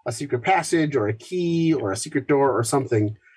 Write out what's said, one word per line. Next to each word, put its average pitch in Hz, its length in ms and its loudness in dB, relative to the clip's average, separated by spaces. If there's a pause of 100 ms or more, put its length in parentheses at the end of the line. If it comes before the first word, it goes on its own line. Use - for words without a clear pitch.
a 120 80 -4
secret 127 300 -4
passage 165 520 0
or 107 140 0
a 107 60 -2
key 170 580 0
or 107 180 0
a 190 60 -2
secret 156 300 -4
door 139 300 4
or 117 60 2
something. 113 540 0 (200)